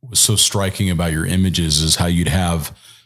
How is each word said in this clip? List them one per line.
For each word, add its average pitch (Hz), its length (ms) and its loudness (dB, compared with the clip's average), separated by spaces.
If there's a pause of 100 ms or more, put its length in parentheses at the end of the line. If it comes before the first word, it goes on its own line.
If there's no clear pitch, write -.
was 120 160 -6
so 107 180 2
striking 98 540 0
about 85 220 0
your 78 120 -2
images 87 560 0
is 78 160 0
how 87 100 0
you'd 87 220 2
have 85 480 -2 (300)